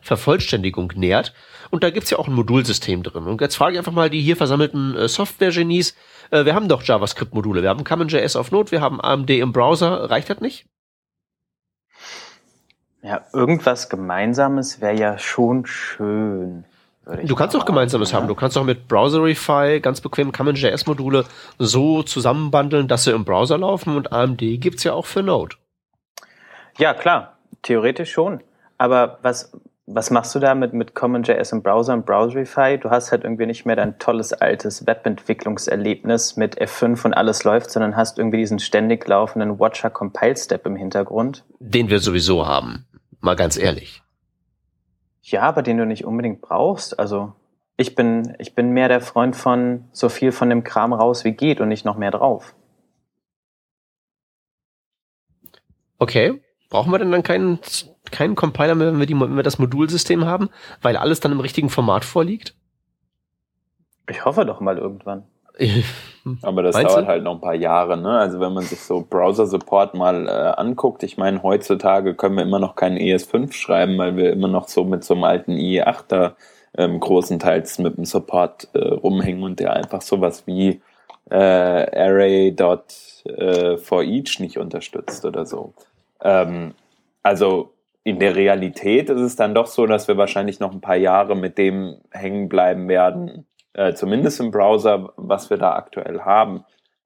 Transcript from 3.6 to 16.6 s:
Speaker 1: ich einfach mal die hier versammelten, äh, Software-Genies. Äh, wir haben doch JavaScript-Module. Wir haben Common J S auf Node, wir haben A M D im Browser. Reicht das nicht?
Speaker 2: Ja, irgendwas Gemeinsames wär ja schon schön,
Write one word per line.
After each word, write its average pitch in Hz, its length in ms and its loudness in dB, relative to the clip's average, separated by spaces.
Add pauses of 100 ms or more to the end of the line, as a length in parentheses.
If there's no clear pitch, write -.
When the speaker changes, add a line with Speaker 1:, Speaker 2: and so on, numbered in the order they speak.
Speaker 1:
ich - 40 -4
einfach 170 160 -6
mal 165 160 2
die 156 100 -2
hier 156 160 2
versammelten, 143 600 0
äh, 113 100 0
Software-Genies. 170 880 0 (340)
Äh, 151 140 4
wir 151 120 4
haben 214 120 0
doch 139 160 2
JavaScript-Module. 104 800 0
Wir 95 80 2
haben 131 160 -2
Common 160 240 -2
J 151 120 2
S 131 140 -2
auf 123 160 -4
Node, 208 200 0
wir 160 100 0
haben 131 180 -2
A 131 140 0
M 135 120 -2
D 135 140 2
im 123 140 0
Browser. 160 560 2
Reicht 120 200 0
das 202 120 -6
nicht? - 240 -8 (2250)
Speaker 2:
Ja, 101 200 -8 (100)
irgendwas 135 560 0
Gemeinsames 120 920 -2
wär 104 100 0
ja 107 260 0
schon 123 480 0
schön, 101 1000 -6 (400)